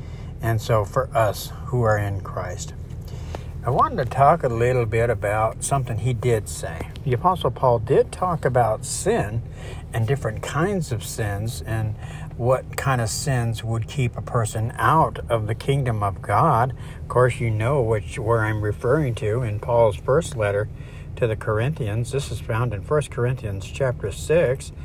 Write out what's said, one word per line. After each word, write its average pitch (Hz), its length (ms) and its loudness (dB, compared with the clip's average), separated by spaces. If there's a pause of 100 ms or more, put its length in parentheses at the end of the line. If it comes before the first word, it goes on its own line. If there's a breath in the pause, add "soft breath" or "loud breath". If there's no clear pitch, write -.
(400 loud breath)
And 113 200 0
so 110 240 2
for 127 280 -2
us 107 400 0 (140)
who 123 160 0
are 107 160 4
in 101 220 -2
Christ, - 540 -8 (920 loud breath)
I 120 40 2
wanted 220 340 2
to - 0 -
talk 143 400 6
a 135 40 2
little 120 380 2
bit 113 240 2
about 107 540 0
something 127 340 -2
he 123 160 0
did 113 340 0
say. 82 400 -8 (160)
The 139 100 0
Apostle 170 360 2
Paul 120 300 4
did 156 320 2
talk 180 320 -2
about 127 400 2
sin 170 580 -2 (500 loud breath)
and 113 140 0
different 107 380 -2
kinds 170 480 -2
of 107 120 -2
sins 107 640 -4
and 110 300 -2 (400 loud breath)
what 123 400 0
kind 131 240 2
of 110 80 0
sins 120 560 -2
would 113 240 -2
keep 123 280 -2
a 110 60 -6
person 113 540 -2
out 127 420 4 (100)
of 113 200 0
the 110 80 -2
kingdom 127 480 0
of 98 180 -2
God. 120 540 4 (260 loud breath)
Of - 60 -8
course, 127 320 4
you 117 100 0
know 120 320 2
which, 110 380 0
where 110 240 2
I'm 107 180 0
referring 120 540 2
to 113 260 0
in 107 160 -2
Paul's 117 380 4
first 139 400 0
letter 104 320 0 (480 loud breath)
to 123 100 2
the 110 80 0
Corinthians. 110 800 -2
This 139 180 -2
is 117 80 -4
found 117 340 -2
in 98 80 -4
First 147 300 0
Corinthians 117 580 -2
chapter 120 440 -2
six, 147 580 2 (140)